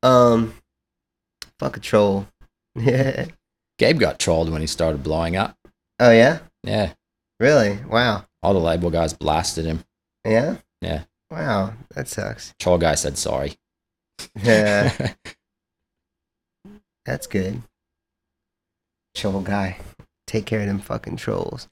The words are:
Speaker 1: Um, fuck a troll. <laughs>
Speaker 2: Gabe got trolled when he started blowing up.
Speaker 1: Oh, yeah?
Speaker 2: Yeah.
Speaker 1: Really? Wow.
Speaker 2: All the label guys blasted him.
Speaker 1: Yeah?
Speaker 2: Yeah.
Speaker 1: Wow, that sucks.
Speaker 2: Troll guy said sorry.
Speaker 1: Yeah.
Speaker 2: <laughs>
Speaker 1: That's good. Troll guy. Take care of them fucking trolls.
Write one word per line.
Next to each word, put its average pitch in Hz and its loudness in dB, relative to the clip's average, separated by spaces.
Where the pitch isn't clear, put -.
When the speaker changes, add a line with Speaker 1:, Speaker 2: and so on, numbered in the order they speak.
Speaker 1:
Um, 120 6
fuck - -6
a - -12
troll. 98 2
<laughs> - -20
Speaker 2:
Gabe 131 0
got 87 0
trolled 82 0
when 80 -4
he 80 -4
started 80 -2
blowing 82 -2
up. 107 -4
Speaker 1:
Oh, 120 8
yeah? 127 6
Speaker 2:
Yeah. 104 -2
Speaker 1:
Really? 113 4
Wow. 117 0
Speaker 2:
All 101 2
the 95 2
label 85 0
guys 80 0
blasted 78 -2
him. 82 -4
Speaker 1:
Yeah? 117 0
Speaker 2:
Yeah. 82 -6
Speaker 1:
Wow, 110 -4
that - -10
sucks. - -10
Speaker 2:
Troll 90 2
guy 82 2
said 71 -4
sorry. 69 -6
Speaker 1:
Yeah. 107 4
Speaker 2:
<laughs> 131 -4
Speaker 1:
That's 131 -8
good. 101 -4
Troll 98 -4
guy. 95 -4
Take 107 -4
care 107 -2
of 101 -4
them 98 -4
fucking - -10
trolls. - -6